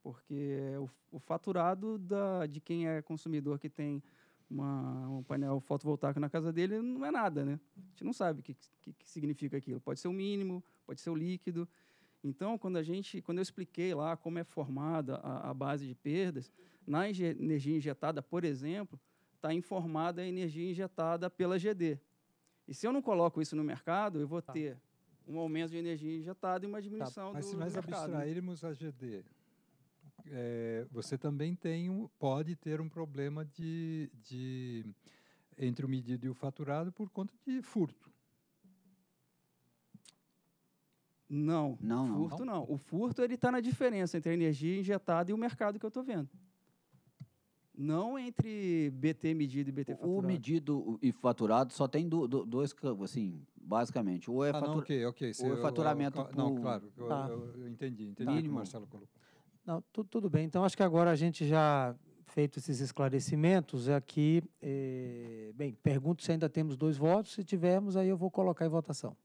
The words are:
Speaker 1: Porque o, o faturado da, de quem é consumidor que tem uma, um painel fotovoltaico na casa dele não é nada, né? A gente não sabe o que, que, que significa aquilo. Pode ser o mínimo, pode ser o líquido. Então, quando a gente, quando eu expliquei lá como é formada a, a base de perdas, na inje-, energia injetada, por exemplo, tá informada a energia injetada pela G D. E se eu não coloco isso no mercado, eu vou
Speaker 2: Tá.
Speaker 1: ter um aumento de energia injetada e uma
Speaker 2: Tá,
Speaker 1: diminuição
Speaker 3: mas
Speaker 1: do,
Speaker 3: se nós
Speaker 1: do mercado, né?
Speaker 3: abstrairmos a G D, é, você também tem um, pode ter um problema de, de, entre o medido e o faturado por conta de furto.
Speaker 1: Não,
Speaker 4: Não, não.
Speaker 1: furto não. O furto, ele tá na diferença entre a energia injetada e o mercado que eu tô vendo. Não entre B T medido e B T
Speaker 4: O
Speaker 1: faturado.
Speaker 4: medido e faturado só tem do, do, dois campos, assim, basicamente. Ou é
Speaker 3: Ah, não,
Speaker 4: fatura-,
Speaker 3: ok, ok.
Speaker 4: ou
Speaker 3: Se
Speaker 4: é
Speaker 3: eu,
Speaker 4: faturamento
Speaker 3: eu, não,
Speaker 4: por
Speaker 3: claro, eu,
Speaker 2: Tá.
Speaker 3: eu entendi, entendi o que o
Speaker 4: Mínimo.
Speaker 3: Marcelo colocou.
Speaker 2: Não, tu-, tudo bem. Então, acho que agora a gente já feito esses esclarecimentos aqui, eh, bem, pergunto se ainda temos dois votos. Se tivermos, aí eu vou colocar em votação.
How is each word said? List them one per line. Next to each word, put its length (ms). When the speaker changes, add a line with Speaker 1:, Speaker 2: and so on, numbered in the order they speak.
Speaker 1:
Porque 560
o, 380
o 20
faturado 800
da, 480
de 140
quem 260
é 160
consumidor 560
que 100
tem 340
uma, 600
um 140
painel 380
fotovoltaico 600
na 100
casa 220
dele 280
não 240
é 60
nada, 340
né? 140
A 40
gente 140
não 80
sabe 280
o 20
que, 120
que, 120
que 160
significa 480
aquilo. 240
Pode 200
ser 80
o 40
mínimo, 500
pode 140
ser 100
o 40
líquido. 540
Então, 340
quando 200
a 60
gente, 380
quando 180
eu 40
expliquei 520
lá 220
como 220
é 60
formada 720
a, 340
a 40
base 320
de 80
perdas, 560
na 240
inje-, 280
energia 380
injetada, 460
por 220
exemplo, 540
tá 120
informada 720
a 40
energia 440
injetada 580
pela 300
G 160
D. 240
E 60
se 140
eu 60
não 100
coloco 400
isso 140
no 80
mercado, 560
eu 80
vou 120
Speaker 2:
Tá. 120
Speaker 1:
ter 260
um 120
aumento 320
de 80
energia 380
injetada 480
e 40
uma 100
Speaker 2:
Tá, 40
Speaker 1:
diminuição 500
Speaker 3:
mas 120
Speaker 1:
do, 60
Speaker 3:
se 60
nós 160
Speaker 1:
do 40
mercado, 340
né? 60
Speaker 3:
abstrairmos 480
a 80
G 200
D, 320
é, 600
você 260
também 380
tem 340
um, 180
pode 380
ter 240
um 80
problema 580
de, 640
de, 640
entre 300
o 20
medido 380
e 20
o 60
faturado 580
por 160
conta 240
de 160
furto. 500
Speaker 1:
Não, 500
Speaker 4:
Não, 260
não. 100
Speaker 1:
furto 280
não. 240
O 80
furto, 460
ele 160
tá 120
na 100
diferença 580
entre 120
a 40
energia 440
injetada 520
e 40
o 40
mercado 400
que 80
eu 40
tô 120
vendo. 260
Não 440
entre 720
B 240
T 180
medido 360
e 40
B 120
T 80
Speaker 4:
O 40
Speaker 1:
faturado. 300
Speaker 4:
medido 760
e 120
faturado 600
só 140
tem 220
do, 180
do, 180
dois 280
campos, 380
assim, 300
basicamente. 760
Ou 140
é 60
Speaker 3:
Ah, 40
não, 60
Speaker 4:
fatura-, 200
Speaker 3:
ok, 260
ok. 220
Speaker 4:
ou 60
Speaker 3:
Se 120
Speaker 4:
é 40
Speaker 3:
eu, 120
Speaker 4:
faturamento 560
Speaker 3:
eu, 160
não, 200
Speaker 4:
por 60
Speaker 3:
claro, 360
eu, 100
Speaker 2:
Tá. 220
Speaker 3:
eu 400
entendi, 400
entendi 140
o 40
que 60
o 20
Speaker 4:
Mínimo. 220
Speaker 3:
Marcelo 320
colocou. 280
Speaker 2:
Não, 140
tu-, 100
tudo 280
bem. 160
Então, 180
acho 100
que 80
agora 280
a 40
gente 320
já 480
feito 340
esses 220
esclarecimentos 1120
aqui, 520
eh, 920
bem, 200
pergunto 480
se 100
ainda 160
temos 260
dois 220
votos. 380
Se 100
tivermos, 500
aí 140
eu 80
vou 140
colocar 340
em 60
votação. 440